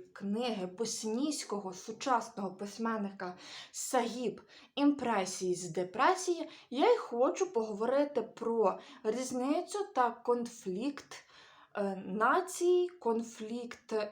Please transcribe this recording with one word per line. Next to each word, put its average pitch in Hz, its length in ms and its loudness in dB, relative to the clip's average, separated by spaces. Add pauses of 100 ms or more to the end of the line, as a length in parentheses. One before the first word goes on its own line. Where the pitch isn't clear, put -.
(120)
книги 202 540 -2
боснійського 220 1040 -4
сучасного 220 760 -2
письменника 202 840 -4 (380)
Сагіб 233 680 -2 (340)
«Імпресії 226 800 2
з 175 160 -6
депресії» 302 760 2 (220)
я 330 220 6
й 440 60 6
хочу 277 540 0
поговорити 233 680 2
про 220 560 2 (260)
різницю 262 720 0 (160)
та 247 160 4
конфлікт, 240 1120 -4 (520)
е, 196 300 -2
націй, 349 840 2 (120)
конфлікт 233 920 -4 (180)